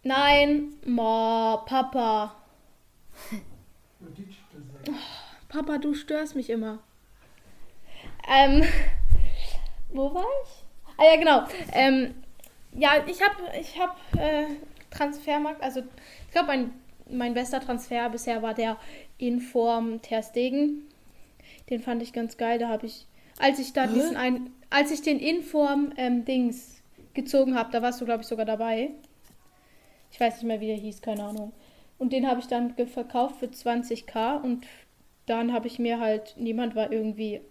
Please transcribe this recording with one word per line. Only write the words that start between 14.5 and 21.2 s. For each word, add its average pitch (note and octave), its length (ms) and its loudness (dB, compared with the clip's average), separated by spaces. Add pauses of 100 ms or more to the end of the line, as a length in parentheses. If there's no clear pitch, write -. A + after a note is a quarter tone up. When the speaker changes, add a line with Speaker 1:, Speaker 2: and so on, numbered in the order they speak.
Speaker 1:
Transfermarkt, D4 720 -4
also C4 180 -6
ich - 520 -20
glaub, E4 140 0
mein, B3+ 260 -2 (380)
mein A#3+ 240 -4
bester B3 260 -4
Transfer A#3+ 480 -6
bisher A#3 340 -6
war A3+ 120 -6
der A3 240 -4 (400)
Inform A#3 840 -2
Ter A3 220 -4
Stegen. C#4 680 -2 (800)